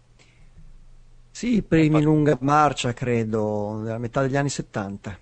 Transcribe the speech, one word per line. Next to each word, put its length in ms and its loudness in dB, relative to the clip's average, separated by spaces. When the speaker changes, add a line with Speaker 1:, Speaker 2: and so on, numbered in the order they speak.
Speaker 1:
Sì, 240 -2
i 60 2
primi 240 2
Speaker 2:
Infatti. 180 4
Speaker 1:
lunga 380 4
marcia, 520 2
credo, 880 -2
della 160 -6
metà 220 -4
degli 140 0
anni 140 0
settanta. 720 -8